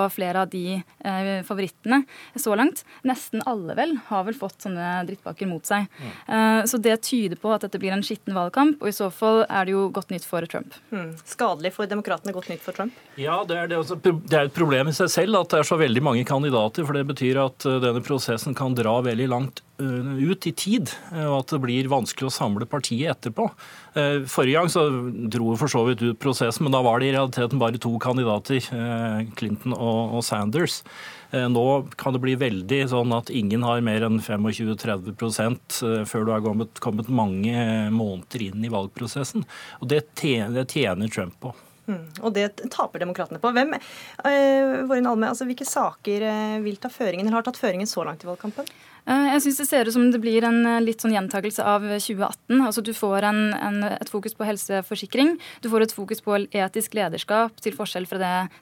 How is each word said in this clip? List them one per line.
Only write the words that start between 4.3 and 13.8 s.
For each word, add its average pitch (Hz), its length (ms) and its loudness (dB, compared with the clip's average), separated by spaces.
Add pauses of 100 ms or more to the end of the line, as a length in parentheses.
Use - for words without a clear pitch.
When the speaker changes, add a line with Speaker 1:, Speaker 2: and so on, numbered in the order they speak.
Speaker 1:
fått 196 320 -10
sånne 175 400 -4
drittpakker 180 400 -8
mot 170 180 -4
seg. 202 240 0 (140)
Speaker 2:
Mm. 127 80 -10 (240)
Speaker 1:
Eh, 220 300 6
så 233 180 0
det 226 220 4
tyder 202 340 -2
på 220 160 0
at 208 80 0
dette 196 180 -4
blir 190 120 -2
en 196 100 0
skitten 202 320 -6
valgkamp, 254 480 2
og - 60 -2
i 208 40 -2
så 196 220 -2
fall 220 340 4
er 190 180 0
det 185 80 -2
jo 196 180 2
godt 190 180 -6
nytt 180 160 -6
for 170 160 -4
Trump. - 320 -8 (180)
Speaker 3:
Mm. 165 320 -8
Skadelig 180 500 -2
for 208 120 -4
demokratene, 202 480 -4
godt 180 160 -10
nytt 170 120 -8
for - 100 -10
Trump? 202 220 -6 (220)
Speaker 2:
Ja, 160 280 -2
det 170 120 -4
er 170 120 -2
det 170 100 -2
også. 160 240 -4